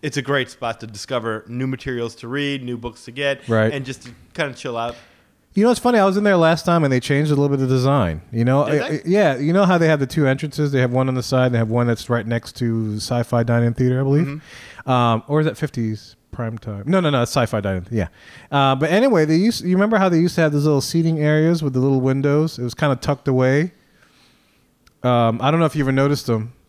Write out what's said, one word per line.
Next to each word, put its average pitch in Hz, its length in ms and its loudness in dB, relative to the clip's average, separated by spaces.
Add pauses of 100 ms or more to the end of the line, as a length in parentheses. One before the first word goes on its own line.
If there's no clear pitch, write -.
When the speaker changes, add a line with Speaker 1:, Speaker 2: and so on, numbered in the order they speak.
Speaker 1:
it's 147 140 -6
a 139 60 -4
great 131 280 -2
spot 113 300 -8
to 117 60 -14
discover 110 640 -6
new 123 180 -6
materials 123 500 -6
to 117 120 -16
read, 139 340 -6
new 123 140 -8
books 117 280 -12
to 117 80 -18
get, 139 360 -6
Speaker 2:
Right. 110 240 2
Speaker 1:
and 135 140 -6
just 131 160 -12
to 123 80 -18 (240)
kinda 143 200 -4
chill 123 220 -10
out. 117 200 -6 (560)
Speaker 2:
You 202 120 2
know, 240 80 6
it's 220 80 -2
funny. 247 180 2
I 196 60 4
was 190 120 2
in 208 60 0
there 202 140 4
last 165 280 2
time, 170 200 2
and 135 80 2
they 127 80 2
changed 151 320 0
a - 20 2
little 143 140 2
bit 139 120 0
of 131 80 0
design. 127 520 2 (100)
You 113 140 0
know, 135 260 2
Speaker 1:
Did 147 120 0
Speaker 2:
I, 262 60 -4
Speaker 1:
they? 233 100 -2
Speaker 2:
I, - 60 -8
yeah. 170 320 2
You 143 160 -2
know 196 120 4
how 185 140 4
they 165 100 4
have 156 100 2
the 135 80 0
two 147 220 0
entrances? 143 420 -2
They 139 100 0
have 123 120 0
one 131 160 2
on 127 80 -2
the 127 80 -4
side, 127 220 2
and 123 100 0
they - 20 2
have 113 120 0
one 120 180 0
that's 117 200 -4
right 117 160 0
next 117 340 -4
to 113 400 -2
Sci-Fi 120 440 -2
Dining 117 320 0
Theater, 127 260 0
I 139 40 0
believe, 143 240 2
Speaker 1:
Mm-hmm. - 600 -12
Speaker 2:
um, 120 360 2
or 151 140 0
is 156 60 0
that 202 120 -4
fifties? 113 560 -6 (160)
Prime 117 280 -8
time. 101 280 -10
No, 185 140 2
no, 160 100 0
no, 131 120 2
it's 117 100 -2
Sci-Fi 117 280 0
Dining. 95 300 -4
Yeah. 107 180 -2 (440)
Uh, 139 240 2
but 147 140 0
anyway, 208 340 4
they 156 120 2
used, 214 280 0
you 180 100 0
remember 208 240 2
how 190 100 2
they 175 120 2
used 175 160 0
to 175 60 0
have 151 100 2
those 143 120 0
little 147 160 2
seating 160 400 -2
areas 156 420 2
with 143 100 -2
the 127 80 0
little 135 200 2
windows? 143 580 0
It 127 40 -6
was 120 120 -6
kinda 143 220 0
tucked - 320 -4
away. 135 440 2 (1300)
Um, 117 400 2
I 135 80 2
don't 165 100 2
know 165 60 4
if 143 80 -2
you 147 80 -2
ever 135 100 0
noticed 139 340 0
them 113 260 -2 (160)